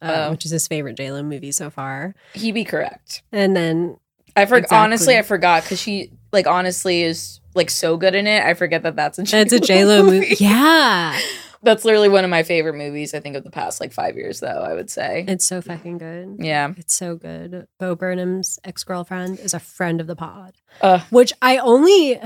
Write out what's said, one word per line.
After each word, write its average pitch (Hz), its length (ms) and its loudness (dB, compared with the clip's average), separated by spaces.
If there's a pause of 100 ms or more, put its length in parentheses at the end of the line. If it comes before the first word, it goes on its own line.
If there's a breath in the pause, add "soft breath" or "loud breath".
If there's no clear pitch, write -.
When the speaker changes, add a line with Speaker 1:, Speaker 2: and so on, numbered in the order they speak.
Speaker 1:
uh, 160 240 -4
Speaker 2:
Oh. 156 60 -6
Speaker 1:
which 160 120 -8
is 156 80 -8
his 160 160 -4
favorite 143 280 -8
J 135 140 -10
Lo 143 120 -10
movie 143 300 -10
so 147 180 -8
far. 139 440 -10 (200 soft breath)
Speaker 2:
He'd 214 180 -6
be 220 120 -4
correct. - 580 -10 (100)
Speaker 1:
And 196 240 0
then 165 400 -4 (400)
Speaker 2:
I 202 100 6
for-, 247 120 4
Speaker 1:
Exactly. - 200 2
Speaker 2:
honestly, 220 400 4
I 208 40 4
forgot 175 420 2
'cause 190 160 -8
she, 202 300 -8 (220)
like, 190 140 2
honestly 180 560 0
is, - 380 -6 (140)
like, 165 160 0
so 170 260 -2
good 185 180 2
in 202 140 0
it. 214 160 2
I 170 100 2
forget 165 300 -2
that 165 100 -4
that's 151 240 -4
a 180 40 -8
Speaker 1:
That's 214 300 2
a 240 60 4
Speaker 2:
J 196 260 4
Lo 208 120 6
Speaker 1:
J 196 60 8
Lo - 20 -
movie. 190 160 6
Speaker 2:
movie. 190 180 0
<laughs> 202 60 4
Speaker 1:
Yeah. 220 720 4 (440 loud breath)
Speaker 2:
That's 220 220 4
literally 214 240 4
one 196 160 4
of 180 60 -2
my 165 120 2
favorite 160 340 -2
movies, 147 360 -8
I 151 80 -10
think, 143 160 -12
of 135 80 -10
the 156 60 -20
past, - 320 -8
like, - 100 -10
five - 240 -6
years, - 240 -10
though, - 60 -8 (180)
I - 80 -8
would 85 160 -8
say. - 400 -8
Speaker 1:
It's 185 160 -4
so 180 160 -4
fucking 170 380 -14
good. 175 400 -16
Speaker 2:
Yeah. 151 400 -2
Speaker 1:
It's - 160 -8
so 170 220 -8
good. 170 500 -16 (120)
Bo 185 160 -6
Burnham's 185 680 -6
ex-girlfriend 185 760 -10
is 196 120 -8
a 175 80 -8
friend 170 400 -6
of 160 60 -10
the 165 100 -12
pod, 185 380 -16 (260 soft breath)
Speaker 2:
Ugh. 185 300 4
Speaker 1:
which 247 320 6
I 254 160 4
only 285 680 6